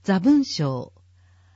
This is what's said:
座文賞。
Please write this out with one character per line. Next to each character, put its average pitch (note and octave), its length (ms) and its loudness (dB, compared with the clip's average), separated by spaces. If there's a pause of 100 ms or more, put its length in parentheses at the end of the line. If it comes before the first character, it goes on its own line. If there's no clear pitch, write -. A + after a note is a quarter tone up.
座 F#3+ 180 0
文 C#4 240 4
賞。 C3+ 480 -6 (640)